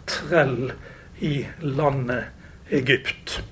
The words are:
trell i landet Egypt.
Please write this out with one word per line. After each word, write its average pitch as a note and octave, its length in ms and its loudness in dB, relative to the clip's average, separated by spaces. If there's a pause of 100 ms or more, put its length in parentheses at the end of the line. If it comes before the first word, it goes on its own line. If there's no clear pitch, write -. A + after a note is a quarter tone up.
trell C3+ 640 2 (480)
i C#3+ 260 0 (160)
landet C3+ 640 0 (480)
Egypt. - 800 2